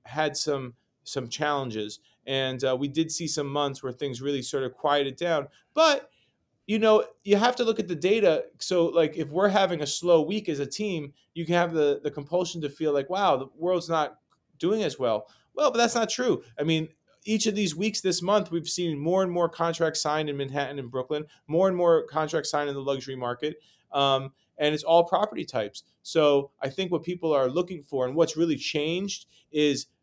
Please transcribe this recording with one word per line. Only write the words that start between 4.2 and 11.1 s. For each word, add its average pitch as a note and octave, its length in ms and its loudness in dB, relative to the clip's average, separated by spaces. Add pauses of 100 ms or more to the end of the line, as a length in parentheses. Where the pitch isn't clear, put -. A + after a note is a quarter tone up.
really C#3 220 -4
sort C3+ 220 -4
of B2 80 -8
quieted C#3+ 420 0
down. D#3+ 320 -2 (260)
But, D4+ 380 2 (560)
you G#3+ 100 0
know, G#3+ 280 6 (180)
you G3+ 140 4
have B3 180 4
to B3 80 0
look A3+ 160 0
at F3+ 80 -4
the F3 80 -4
data. F3+ 480 4 (160)
So, F3 260 2
like, D#3+ 320 2
if D3 120 -4
we're F#3 200 2
having F3+ 320 2
a C#3+ 60 -4
slow E3+ 340 2
week G3 260 -4
as D3 120 -2
a C#3+ 60 -2
team, D#3+ 480 -6 (200)